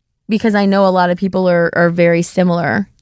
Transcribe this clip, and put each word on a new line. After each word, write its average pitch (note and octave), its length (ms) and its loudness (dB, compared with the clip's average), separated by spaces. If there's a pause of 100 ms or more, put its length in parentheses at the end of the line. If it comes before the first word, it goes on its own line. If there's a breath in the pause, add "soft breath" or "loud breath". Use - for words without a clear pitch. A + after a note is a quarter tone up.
(280)
because G#3+ 260 -2
I G3+ 120 0
know G3 200 2
a F#3+ 60 2
lot F3+ 180 2
of F3+ 80 -2
people F#3 320 -2
are, E3+ 260 0
are E3+ 140 2
very E3+ 320 2
similar, F3 680 -2 (120)